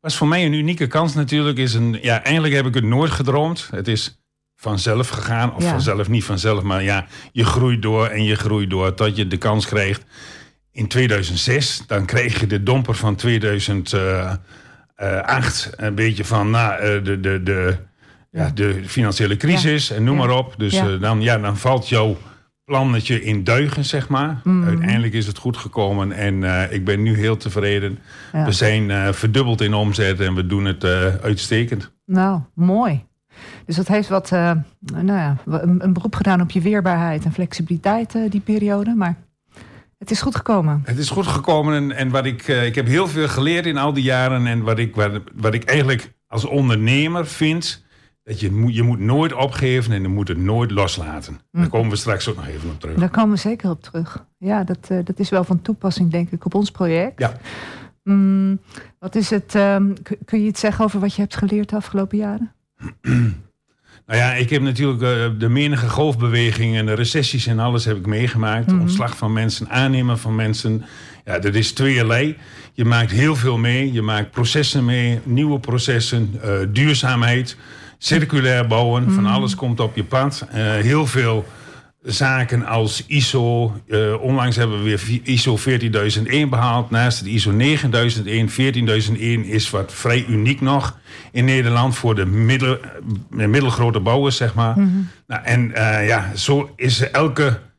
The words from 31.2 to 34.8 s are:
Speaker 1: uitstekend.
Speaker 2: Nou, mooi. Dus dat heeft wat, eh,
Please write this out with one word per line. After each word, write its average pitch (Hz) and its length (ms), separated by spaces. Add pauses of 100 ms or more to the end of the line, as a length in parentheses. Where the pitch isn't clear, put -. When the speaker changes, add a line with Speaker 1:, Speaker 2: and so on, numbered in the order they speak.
Speaker 1:
uitstekend. 110 680 (140)
Speaker 2:
Nou, 185 340 (140)
mooi. 180 500 (600)
Dus 160 100
dat 185 120
heeft 208 200
wat, 190 240
eh, 175 200 (280)